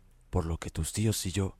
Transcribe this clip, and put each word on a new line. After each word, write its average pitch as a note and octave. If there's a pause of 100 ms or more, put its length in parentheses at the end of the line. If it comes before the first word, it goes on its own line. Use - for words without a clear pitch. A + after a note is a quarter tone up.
(300)
por F2
lo D#2+
que -
tus -
tíos G#2+
y F#2
yo G2